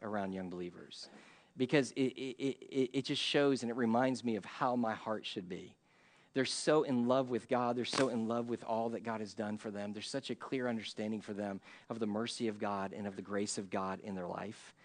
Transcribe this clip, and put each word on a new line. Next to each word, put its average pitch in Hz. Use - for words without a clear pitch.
around 101
young 95
believers 90
because 127
it, 139
it, 135
it, 131
it 135
just 147
shows 143
and 117
it 113
reminds 123
me 117
of 92
how 127
my 113
heart 107
should 92
be. 92
They're 131
so 151
in 120
love 127
with 113
God. 120
They're 117
so 131
in 113
love 117
with 117
all 113
that 117
God 110
has 101
done 107
for 110
them. 104
There's 101
such -
a 120
clear 127
understanding 110
for 107
them 98
of 113
the 110
mercy 113
of 104
God 98
and 104
of 98
the 98
grace 101
of 95
God 95
in 104
their 90
life. -